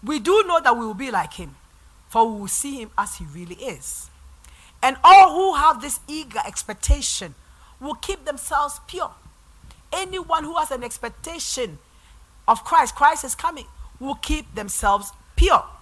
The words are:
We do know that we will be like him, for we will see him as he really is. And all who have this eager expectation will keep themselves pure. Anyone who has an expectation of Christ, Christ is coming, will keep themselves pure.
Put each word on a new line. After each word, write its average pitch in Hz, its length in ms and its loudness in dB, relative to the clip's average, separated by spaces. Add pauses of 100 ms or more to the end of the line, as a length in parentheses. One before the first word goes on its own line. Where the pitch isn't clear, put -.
We 269 160 -6
do 381 280 2
know 339 120 2
that 240 180 2
we 233 80 -8
will 220 80 -8
be 262 160 -10
like 180 240 -4
him, 151 220 -16 (520)
for 226 220 2
we 208 120 -10
will 196 60 -10
see 277 340 -6
him 220 160 -16
as 202 180 -6
he 175 100 -12
really 170 300 -16
is. - 540 -12 (720)
And 262 200 2
all 381 300 12
who 381 220 0
have 311 260 2
this 285 260 -6
eager 285 380 -10
expectation - 880 -4 (460)
will 294 160 -10
keep 381 300 -10
themselves 294 600 -6
pure. - 260 -10 (800)
Anyone 359 520 -6
who 320 120 -10
has 311 140 -2
an 247 140 -8
expectation 233 960 -10 (680)
of 233 160 0
Christ, 320 320 2
Christ 302 280 4
is 269 100 -6
coming, 311 320 -6 (340)
will 277 160 -6
keep - 380 -6
themselves 202 580 -2 (240)
pure. - 300 4 (160)